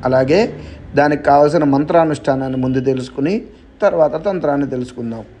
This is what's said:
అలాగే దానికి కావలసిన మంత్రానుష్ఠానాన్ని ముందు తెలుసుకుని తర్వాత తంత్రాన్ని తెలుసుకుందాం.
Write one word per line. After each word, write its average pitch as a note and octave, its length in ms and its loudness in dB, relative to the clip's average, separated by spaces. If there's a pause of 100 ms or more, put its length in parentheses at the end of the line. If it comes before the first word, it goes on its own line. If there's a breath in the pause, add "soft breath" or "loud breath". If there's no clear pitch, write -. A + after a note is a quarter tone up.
అలాగే C3 540 2 (360 loud breath)
దానికి C#3+ 280 2
కావలసిన D3 400 4
మంత్రానుష్ఠానాన్ని C#3+ 920 0
ముందు B2+ 220 0
తెలుసుకుని C3+ 680 -2 (360 loud breath)
తర్వాత D#3+ 440 2
తంత్రాన్ని D3+ 440 -2
తెలుసుకుందాం. A#2+ 540 -8 (160)